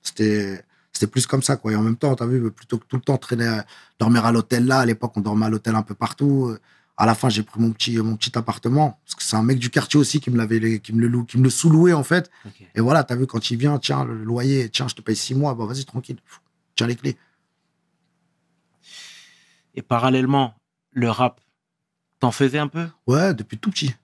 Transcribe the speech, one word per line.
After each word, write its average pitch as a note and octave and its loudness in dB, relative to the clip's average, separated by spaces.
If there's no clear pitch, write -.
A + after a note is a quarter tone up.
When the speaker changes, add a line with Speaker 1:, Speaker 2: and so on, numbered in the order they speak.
Speaker 1:
C'était, G#2 -2
c'était - -2
plus B2 -2
comme C3+ -2
ça, C#3 0
quoi. A2 -4
Et G#2 0
en G#2+ 2
même A2+ 0
temps, C#3 0
t'as A#2 -6
vu, A#2+ 0
plutôt - -8
que - -12
tout C3 -6
le B2 -4
temps C3+ 0
traîner, A#2 -4
euh, A2 -2
dormir A2+ 4
à A#2 4
l'hôtel A#2+ 2
là, C3+ 4
à B2 2
l'époque, A#2 -2
on G#2 -2
dormait G#2+ 0
à - 0
l'hôtel A2 -2
un A2 2
peu G#2 -10
partout, C3+ -2
euh, G#2+ -10
À G#2 2
la A2+ 4
fin, A#2 0
j'ai G#2+ 0
pris G#2+ -8
mon A2+ 2
petit, A#2 -4
mon A2 -2
petit - -4
appartement, A#2 0
parce - -14
que - -10
c'est - -4
un A2 2
mec B2+ 2
du A#2+ -4
quartier - 0
aussi C#3+ 2
qui B2+ -6
me B2 0
l'avait, A2+ 0
qui G#2+ -10
me A2+ 2
le A#2 2
loue, A#2+ -2
qui A#2+ -2
me B2+ 6
le C3 6
sous-louait, E3 6
en C#3+ 2
fait. F3 0
Speaker 2:
Ok. G2+ -20
Speaker 1:
Et G#2+ -2
voilà, C#3 4
t'as B2 -4
vu, B2+ 0
quand A#2 -6
il A#2+ -2
vient, « D3 0
Tiens, C3+ -2
le A2+ -8
loyer, A#2+ -2
tiens, B2 -4
je - -8
te A2 -18
paye A2 -2
six - -6
mois. » C#3 0
Bon, A2+ -6
vas-y, C3 -8
tranquille. C3 -10
Tiens A2+ 0
les A#2+ -2
clés. C3 -6
Speaker 2:
Et C3 -10
parallèlement, C3 0
le A#2+ 0
rap, A#2+ -2
t'en B2 2
faisais C#3 0
un D3 -2
peu ? E3 -6
Speaker 1:
Ouais, D#3+ 2
depuis A2 -10
tout G#3+ -4
petit. C#3+ -4